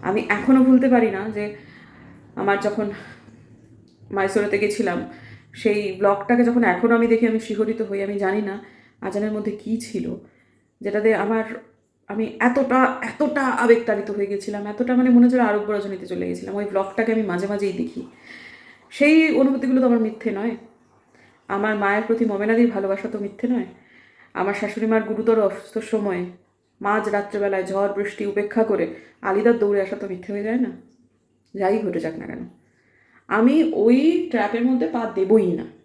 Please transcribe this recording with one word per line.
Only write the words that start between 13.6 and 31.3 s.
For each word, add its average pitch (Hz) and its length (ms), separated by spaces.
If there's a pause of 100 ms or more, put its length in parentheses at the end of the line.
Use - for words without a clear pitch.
আবেগতাড়িত 226 520
হয়ে 202 160
গেছিলাম, 202 300 (100)
এতটা, 247 260
মানে, 254 160
মনে 240 120
হচ্ছিল 247 240
আরব্য 208 220
রজনীতে 196 400
চলে 180 160
গেছিলাম। 185 320
ওই 202 120
ব্লগটাকে 196 440
আমি 220 160
মাঝে 180 200
মাঝেই 202 280
দেখি। 160 220 (920)
সেই 302 200 (240)
অনুভূতিগুলো 262 400
তো 254 100
আমার 233 160
মিথ্যে 220 320
নয়, 233 160 (960)
আমার 208 340
মায়ের 202 240
প্রতি 226 180
মমেনাদির 220 500
ভালোবাসা 196 340
তো 220 160
মিথ্যে 202 240
নয়, 233 200 (680)
আমার 190 260
শাশুড়ি 208 260
মার 220 240
গুরুতর 220 280 (100)
অসুস্থ - 260 (180)
সময়ে 202 300 (580)
মাঝ 208 280
রাত্রেবেলায় 202 640
ঝড় 196 260
বৃষ্টি 208 260 (100)
উপেক্ষা 208 380
করে 190 140 (440)
আলিদার 220 300
দৌড়ে 202 240
আসা 190 140
তো 202 160
মিথ্যে 180 220
হয়ে 202 140
যায় 247 160
না, 190 60 (840)